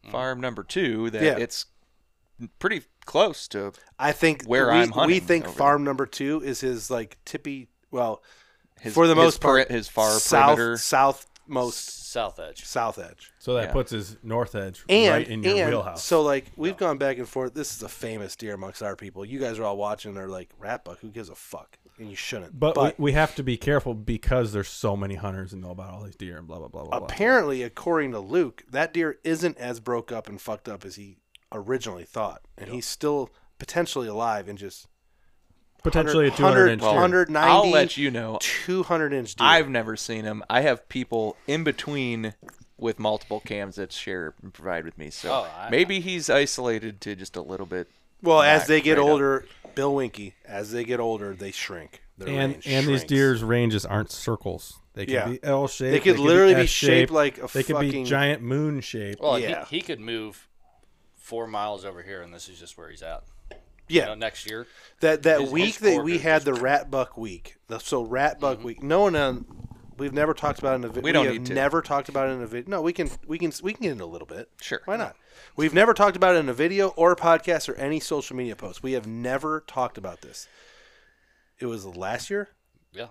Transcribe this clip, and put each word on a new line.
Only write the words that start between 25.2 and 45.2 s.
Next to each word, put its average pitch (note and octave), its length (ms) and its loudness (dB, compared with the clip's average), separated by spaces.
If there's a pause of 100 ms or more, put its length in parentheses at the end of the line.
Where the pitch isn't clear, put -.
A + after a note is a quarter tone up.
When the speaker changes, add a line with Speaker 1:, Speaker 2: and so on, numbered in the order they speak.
Speaker 4:
and F#2+ 100 -14
know F2+ 80 -12
about F#2 220 -14
all G2+ 100 -16
these F#2+ 120 -18
deer F2 220 -14
and E2 100 -18
blah, E2 120 -14
blah, D2 80 -14
blah, - 160 -14
blah, A#2+ 160 -6
blah. - 80 -10
Speaker 3:
apparently, F#3 560 2
according D3 480 -2
to A2 80 -8
Luke, B2+ 500 -2
that D3 240 -2
deer E3 300 -2
isn't E3 340 0
as B2 220 -8
broke A#2 320 -4
up A2+ 180 -8
and G2+ 100 -14
fucked G#2+ 300 -10
up G2+ 160 -14
as F#2+ 100 -16
he G2+ 220 -20 (340)
originally A2 520 -6
thought. - 380 -8 (160)
And G2+ 120 -16
he's B2 160 -10
still D3 440 -4 (280)
potentially D#3 500 -4
alive G#2+ 420 -4
and G2+ 80 -12
just F#2+ 300 -16 (960)
Speaker 4:
Potentially D#3 440 4
a C3 40 4
Speaker 3:
hundred, - 60 -8
Speaker 4:
two D3 60 2
hundred - 280 8
inch G#2+ 100 -2
deer. G#2+ 120 4
Speaker 3:
hundred, F3+ 440 4
Speaker 2:
I'll D3 260 8
Speaker 3:
ninety, F#3 100 4
Speaker 2:
let C#3+ 240 4
you C#3 140 0
know. A2+ 300 -4
Speaker 3:
two - 420 -2
hundred D#3 300 0
inch B2 220 -6
deer. B2+ 120 4
Speaker 2:
I've D#3 220 6
never A2+ 260 -2
seen A2 300 -8
him. G#2+ 240 -6
I B2 120 4
have C3+ 280 0
people A2+ 480 -4 (100)
in D#3 160 -2
between B2 720 -4 (440)
with A2+ 220 -4
multiple G#2+ 400 -4
cams G2+ 380 -10
that F#2+ 160 -8
share F2 480 -8
and F#2+ 120 -18
provide E2+ 320 -6
with E2 120 -14
me. D2+ 140 -12
So - 200 -8